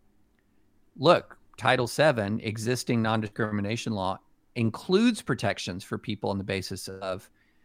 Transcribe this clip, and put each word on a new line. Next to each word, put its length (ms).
"Look, 400
Title 280
seven, 540
existing 640
non-discrimination 920
law, 260
includes 680
protections 600
for 140
people 320
on 80
the 60
basis 440
of, 400